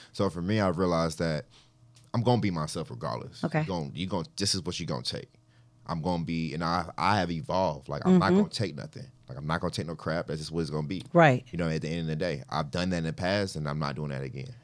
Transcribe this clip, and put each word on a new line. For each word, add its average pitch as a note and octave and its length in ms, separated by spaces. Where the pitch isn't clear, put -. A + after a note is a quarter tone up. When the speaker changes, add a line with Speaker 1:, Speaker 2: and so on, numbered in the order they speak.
Speaker 1:
So G2+ 160
for E2+ 140
me, G#2+ 180
I G2 80
realized E2 520
that D#2+ 260
I'm A#2+ 100
gonna A#2+ 200
be G#2 80
myself D#2 400
regardless. B1 540
Speaker 2:
Okay. D#3+ 180
Speaker 1:
You D#3 40
gon-, E2 280
you F2 120
gon-, F2+ 200
this G2 180
is F#2+ 80
what F2 160
you E2+ 60
gonna D2 200
take. - 260
I'm E2 160
gonna F2 220
be, E2 280
and D#2+ 100
I, E2+ 360
I G2+ 200
have F2 120
evolved. D#2+ 580
Like, C#2+ 160
I'm F#3 140
not F3 140
Speaker 2:
Mm-hmm. F#3+ 100
Speaker 1:
gonna G3 80
take E2+ 260
nothing. C2+ 300
Like, B1+ 100
I'm C#2 80
not E2 140
gonna F2+ 100
take E2 160
no E2 100
crap. D#2+ 300
That's D#2 140
just D2+ 120
what E2 80
it's D#2 100
gonna D2+ 160
be. F2 160
Speaker 2:
Right. D3 360
Speaker 1:
You F2 60
know, E2+ 140
at D#2+ 100
the D#2 80
end E2+ 140
of D#2+ 60
the D#2 80
day, D#2 340
I've D2+ 200
done F2+ 200
that F2 80
in E2 60
the D#2+ 100
past, F#2+ 420
and D2+ 100
I'm D2 120
not D2 180
doing D2+ 140
that C2+ 120
again. C2 300